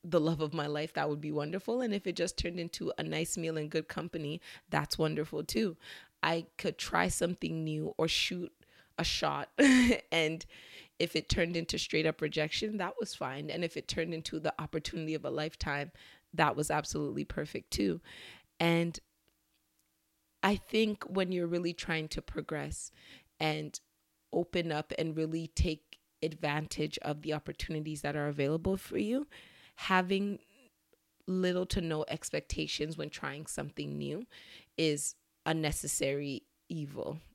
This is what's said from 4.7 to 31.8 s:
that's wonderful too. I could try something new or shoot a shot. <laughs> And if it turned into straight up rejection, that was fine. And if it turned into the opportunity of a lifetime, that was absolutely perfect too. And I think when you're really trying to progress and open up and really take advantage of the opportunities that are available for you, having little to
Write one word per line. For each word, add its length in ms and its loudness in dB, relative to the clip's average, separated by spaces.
that's 280 0
wonderful 440 0
too. 340 0
I 240 0
could 200 -2
try 300 2
something 560 0
new 340 -2
or 100 4
shoot 440 0
a 60 2
shot. 500 0
<laughs> 40 -10
And 340 2
if 160 0
it 140 0
turned 280 2
into 200 -2
straight 300 2
up 160 2
rejection, 560 0
that 200 -2
was 160 -4
fine. 360 -6
And 140 -2
if 120 -4
it 120 -8
turned 260 -2
into 260 -6
the 180 0
opportunity 560 -4
of 100 -4
a 60 -2
lifetime, 600 -2
that 200 4
was 140 2
absolutely 540 0
perfect 460 -6
too. 300 2
And 380 4
I 140 6
think 480 2
when 280 0
you're 140 0
really 260 0
trying 360 -2
to 140 -6
progress 680 -6
and 380 -2
open 380 0
up 280 -2
and 180 0
really 320 -2
take 500 0
advantage 800 -2
of 200 -4
the 100 -2
opportunities 680 -4
that 140 -2
are 120 0
available 480 2
for 220 -4
you, 280 0
having 640 2
little 400 2
to 140 2